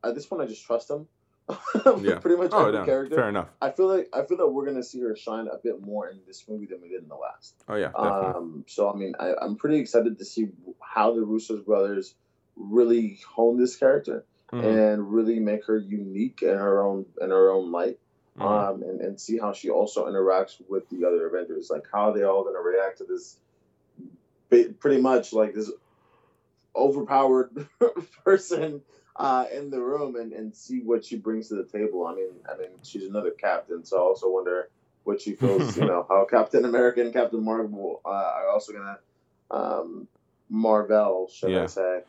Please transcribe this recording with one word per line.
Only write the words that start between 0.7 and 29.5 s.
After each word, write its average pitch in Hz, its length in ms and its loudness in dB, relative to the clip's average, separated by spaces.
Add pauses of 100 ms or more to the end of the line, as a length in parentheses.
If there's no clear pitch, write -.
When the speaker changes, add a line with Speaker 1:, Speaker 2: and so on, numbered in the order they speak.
Speaker 1:
them. 151 200 -8 (400)
<laughs> - 80 -6 (440)
Speaker 2:
Yeah. 101 180 0
Speaker 1:
Pretty 170 180 2
much 180 160 0
Speaker 2:
Oh, 185 140 6
Speaker 1:
every 107 120 2
Speaker 2:
yeah. 92 80 -4
Speaker 1:
character. 135 300 0
Speaker 2:
Fair 120 120 4
enough. 98 200 -2 (120)
Speaker 1:
I 135 100 0
feel 190 180 2
like, 185 260 0
I 131 100 -2
feel 180 140 -2
like 165 100 4
we're 135 180 -2
gonna 131 160 -4
see 123 180 -10
her 113 160 -4
shine 110 320 -8
a - 100 -10
bit 110 240 -6
more 101 260 -8
in 95 180 -18
this 92 220 -20
movie 104 180 -10
than 92 140 -14
we 87 80 -20
did 90 140 -10
in 80 60 -20
the 78 80 -16
last. - 380 -14 (140)
Speaker 2:
Oh, 107 60 -8
yeah, 95 180 -4
definitely. 95 420 -2
Speaker 1:
Um, 82 320 -10
so 101 240 -2
I 101 60 -8
mean, 98 220 -8
I, 92 220 -2
I'm 104 160 -4
pretty 151 220 0
excited 113 400 0
to 98 60 -14
see 110 240 -4 (320)
how 110 340 2
the 113 80 0
Russo 110 360 -4
brothers 98 560 0 (420)
really 113 640 2 (140)
hone 117 240 4
this 123 180 2
character 135 480 2 (280)
Speaker 2:
Mm-hmm. 120 140 -2
Speaker 1:
and 107 460 4
really 113 260 2
make 107 280 -2
her 110 120 2
unique 101 640 -4
in - 140 2
her 101 280 2
own, 98 220 -2 (140)
in 92 100 -4
her 95 220 6
own 92 180 0
light. 87 300 -4 (360)
Speaker 2:
Mm-hmm. - 60 -8
Speaker 1:
Um, 101 400 0
and, 92 180 -8
and 98 200 -8
see 113 180 -4
how 101 140 -4
she 98 180 -6
also - 380 0
interacts 95 480 0 (120)
with 95 200 -6
the 87 160 -4
other 85 240 2
Avengers. 82 420 -6
Like, - 220 -4
how 104 180 2
are - 80 -4
they 98 60 2
all 95 180 2
gonna 95 160 -4
react 92 400 0
to 95 60 -12
this, 90 320 -10 (1120)
ba-, 120 320 6
pretty 135 200 2
much, 127 320 2
like, 107 220 2
this 107 160 -6 (1040)
overpowered 135 920 2 (120)
<laughs> - 460 0
person, 160 580 2 (340)
uh, 127 360 2